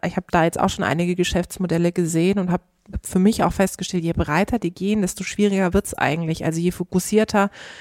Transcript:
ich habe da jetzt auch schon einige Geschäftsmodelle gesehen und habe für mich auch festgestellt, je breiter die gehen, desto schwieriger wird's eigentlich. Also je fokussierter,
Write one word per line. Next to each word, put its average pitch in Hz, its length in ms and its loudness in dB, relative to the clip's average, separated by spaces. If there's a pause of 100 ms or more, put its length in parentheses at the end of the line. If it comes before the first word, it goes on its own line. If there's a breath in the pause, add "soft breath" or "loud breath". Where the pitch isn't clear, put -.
ich 175 120 -4
habe 180 140 -6
da 170 120 4
jetzt 165 160 0
auch 190 100 4
schon - 160 -4
einige 175 300 0
Geschäftsmodelle 175 760 0
gesehen 175 480 0
und 180 120 -2
habe 175 120 -2 (380)
für - 180 -2
mich 202 240 4
auch 175 100 2
festgestellt, 185 500 -2
je 170 80 0
breiter 170 480 0
die 175 140 -2
gehen, 208 280 0
desto 185 220 -4
schwieriger 190 500 2
wird's 196 200 0
eigentlich. 160 500 -2
Also 160 160 -2
je 175 120 0
fokussierter, 202 760 0 (320 loud breath)